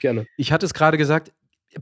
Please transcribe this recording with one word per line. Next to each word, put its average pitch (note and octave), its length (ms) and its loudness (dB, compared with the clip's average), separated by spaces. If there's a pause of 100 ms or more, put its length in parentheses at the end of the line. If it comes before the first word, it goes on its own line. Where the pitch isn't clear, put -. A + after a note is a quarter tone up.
Gerne. A#2 260 -2 (100)
ich C#3+ 160 -4
hatte D#3+ 120 0
es F3 80 -4
gerade D#3 240 2
gesagt, D3+ 360 0 (500)